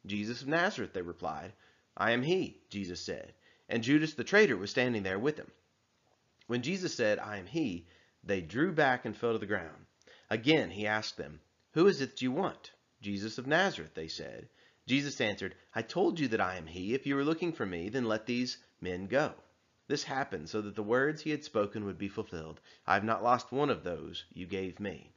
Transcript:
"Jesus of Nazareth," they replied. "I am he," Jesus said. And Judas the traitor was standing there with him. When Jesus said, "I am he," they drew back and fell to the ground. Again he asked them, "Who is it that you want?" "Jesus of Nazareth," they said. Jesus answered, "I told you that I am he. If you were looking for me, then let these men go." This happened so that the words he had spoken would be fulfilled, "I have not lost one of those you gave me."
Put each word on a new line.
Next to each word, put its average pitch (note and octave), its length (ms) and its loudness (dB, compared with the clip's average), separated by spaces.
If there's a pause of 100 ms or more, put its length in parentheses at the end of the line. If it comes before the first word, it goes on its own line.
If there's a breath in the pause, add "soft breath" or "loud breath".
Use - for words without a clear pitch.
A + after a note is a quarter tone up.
"Jesus G#2 360 -4
of C3+ 60 -6
Nazareth," D#3+ 440 0
they F#2 100 -4
replied. E2 500 -6 (440 soft breath)
"I A2 160 2
am B2 100 2
he," D#3 380 0 (100)
Jesus F2+ 300 -6
said. - 320 -8 (360 soft breath)
And A#2 140 0
Judas D3+ 320 4
the A#2 100 -4
traitor G3 320 6
was G2 140 -4
standing A#2+ 320 2
there F#2+ 160 0
with D3 180 0
him. - 140 -14 (960)
When B2 160 0
Jesus F3+ 320 -2
said, G#2 240 4
"I G#2 200 -6
am F#2 80 -8
he," G#2+ 400 -2 (360 soft breath)
they F#2+ 180 0
drew A#2+ 320 0
back C3+ 320 4
and A2 120 -4
fell A#2 160 0
to A2 60 0
the G#2+ 80 -4
ground. F2+ 400 -4 (440 loud breath)
Again A#2 400 4
he G#2 160 -4
asked G#2+ 300 0
them, D2+ 240 -10 (320)
"Who E3+ 140 6
is E3+ 140 6
it C3 100 0
that - 120 -6
you B2+ 80 2
want?" D#3+ 420 -4 (280)
"Jesus G2+ 380 -4
of B2+ 80 -8
Nazareth," D#3 480 2
they D#2+ 140 -6
said. C2 400 -10 (380 soft breath)
Jesus C#3 340 0
answered, G2 340 0 (200 soft breath)
"I A2+ 80 -2
told E3+ 380 0
you C3+ 80 4
that G#2+ 120 2
I F#2 160 0
am D#2+ 100 -10
he. F#2 280 -2
If C3+ 120 -2
you C#3 100 2
were C#3 80 2
looking D#3+ 280 0
for B2+ 120 -4
me, F2 240 -4
then B2 160 0
let A2 220 0
these B2 320 -2 (220 soft breath)
men F2+ 260 -4
go." B2+ 260 2 (560)
This C#3+ 160 -2
happened C3+ 440 -4
so G#2+ 140 -2
that G#2 120 -8
the G#2+ 80 -4
words C3+ 400 2
he D#3 80 -4
had D3 140 -4
spoken G#2 400 -2
would F#2 140 -6
be G2 100 -4
fulfilled, D#2+ 520 -8 (260 loud breath)
"I F#2 80 4
have G2+ 100 2
not A2 180 0
lost A#2+ 300 4
one C#3 180 2
of F2 140 0
those E2 480 -6
you F#2 140 -10
gave F#2+ 340 -6
me." F#2 360 -8